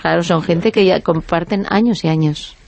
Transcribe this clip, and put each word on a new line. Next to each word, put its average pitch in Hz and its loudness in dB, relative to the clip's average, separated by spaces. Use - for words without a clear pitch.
Claro, 165 0
son 170 0
gente 170 0
que 208 4
ya 185 2
comparten 170 -2
años 214 0
y 170 0
años. 156 -2